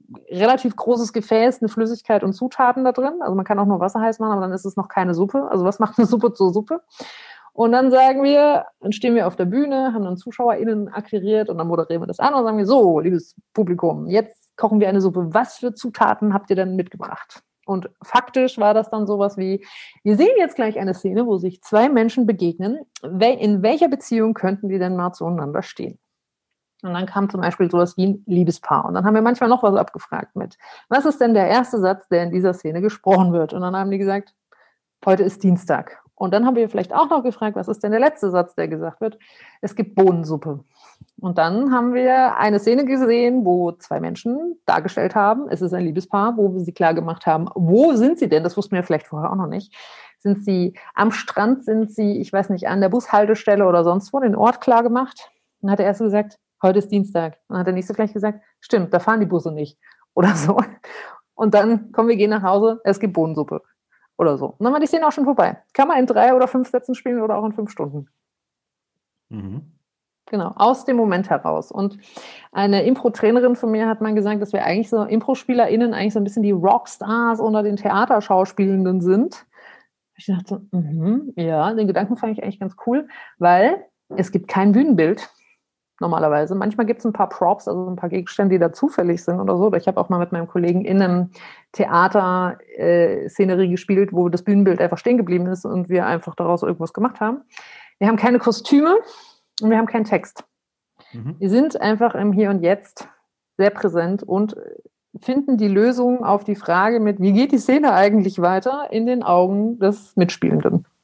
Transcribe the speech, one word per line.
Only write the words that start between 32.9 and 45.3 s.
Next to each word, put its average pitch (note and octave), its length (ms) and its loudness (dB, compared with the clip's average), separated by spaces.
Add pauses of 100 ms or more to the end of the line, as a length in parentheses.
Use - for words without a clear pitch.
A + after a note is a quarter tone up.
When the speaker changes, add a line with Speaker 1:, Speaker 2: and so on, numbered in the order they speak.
Speaker 1:
wird? D#3+ 180 0
Und F#3 80 -8
dann F3+ 160 -6
haben G3 140 -4
die G3 80 -4
gesagt, G3 340 -4 (720)
heute F#3+ 180 4
ist F#3+ 200 -2
Dienstag. F3+ 600 0 (160)
Und F3+ 160 -4
dann A3 100 2
haben B3+ 120 2
wir A3+ 120 0
vielleicht F#3+ 240 -6
auch D#4 160 2
noch D4+ 140 0
gefragt, G#3+ 320 -4
was F#3+ 140 -6
ist G#3+ 140 -6
denn G#3 100 -2
der A3+ 80 0
letzte C#4 300 0
Satz, F3 260 -2
der E3 100 -4
gesagt D#3+ 340 -10
wird? A3 180 -6 (420)
Es - 160 -8
gibt - 180 -6
Bohnensuppe. D#3+ 720 0 (560)
Und F3+ 180 -4
dann G#3 340 0
haben B3 220 0
wir B3+ 420 2
eine G#3 220 2
Szene A#3 260 2
gesehen, B3 600 2
wo F3+ 280 2
zwei - 280 -8
Menschen B3 640 -8
dargestellt E3+ 480 -2
haben, A3 340 0